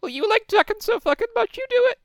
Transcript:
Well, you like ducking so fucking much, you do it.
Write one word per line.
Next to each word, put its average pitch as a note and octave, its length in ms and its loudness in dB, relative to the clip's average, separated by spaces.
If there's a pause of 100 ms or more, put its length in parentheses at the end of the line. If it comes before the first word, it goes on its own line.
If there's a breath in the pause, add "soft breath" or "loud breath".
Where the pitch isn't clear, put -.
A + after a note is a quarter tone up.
Well, F4 80 -8
you C#4 200 -4
like A4 180 0
ducking G#4 340 2
so A4+ 180 -2
fucking D#4+ 360 -2
much, A#4 220 -2
you C5 120 -8
do B4 220 4
it. - 140 -8